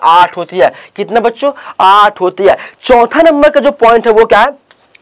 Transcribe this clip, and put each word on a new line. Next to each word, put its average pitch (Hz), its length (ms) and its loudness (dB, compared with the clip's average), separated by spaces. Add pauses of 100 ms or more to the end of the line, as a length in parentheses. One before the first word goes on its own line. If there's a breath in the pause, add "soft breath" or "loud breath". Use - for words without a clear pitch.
आठ 175 320 0
होती 175 220 -10
है। - 140 0 (240 loud breath)
कितना 202 240 -6
बच्चों? 233 320 -4 (280 loud breath)
आठ 202 400 2
होती 185 240 -4
है। 175 120 2 (260 loud breath)
चौथा 247 400 0
नंबर 294 280 2
का 294 100 0
जो 254 120 0
पॉइंट 233 340 0
है 233 60 2
वो 220 120 2
क्या 220 160 2
है, 269 160 -2 (460)